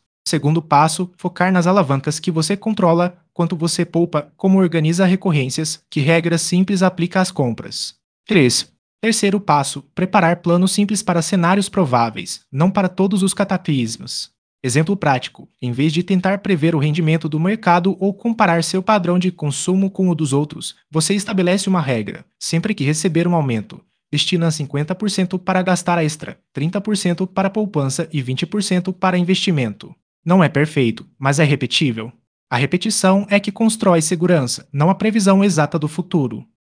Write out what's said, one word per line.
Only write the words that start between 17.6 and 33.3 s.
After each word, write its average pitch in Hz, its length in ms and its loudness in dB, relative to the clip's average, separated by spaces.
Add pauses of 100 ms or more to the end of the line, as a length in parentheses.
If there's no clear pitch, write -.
ou 190 120 0
comparar 196 520 0
seu 190 180 -4
padrão 180 380 2
de 180 120 0
consumo 185 600 -2
com 190 180 0
o 170 60 2
dos 151 180 -2
outros, 151 420 -4 (140)
você 160 240 0
estabelece 190 560 0
uma 180 120 2
regra. 120 440 -4 (140)
Sempre 170 340 -2
que 147 100 -4
receber 156 440 0
um 175 80 2
aumento, 123 440 -4 (320)
destina 165 380 0
cinquenta 156 460 -4
por 202 160 -4
cento 185 260 -2
para 185 240 -2
gastar 175 420 0
extra, - 360 -6 (120)
trinta 170 300 -2
por 208 160 -2
cento 185 300 -2
para 190 200 -2
poupança 175 640 -2
e 143 120 -2
vinte 131 200 -4
por 202 200 -4
cento 180 280 -2
para 180 280 0
investimento. 165 760 -2 (320)
Não 180 180 6
é 143 60 4
perfeito, 139 560 0 (140)
mas 139 180 0
é 160 60 4
repetível. 127 680 -2 (380)
A 123 80 -2
repetição 190 720 0
é 202 100 2